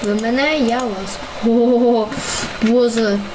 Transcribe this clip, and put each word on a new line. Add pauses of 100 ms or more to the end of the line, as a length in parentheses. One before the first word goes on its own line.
Ви
мене,
я
вас. (300)
О, (540)
Боже. (160)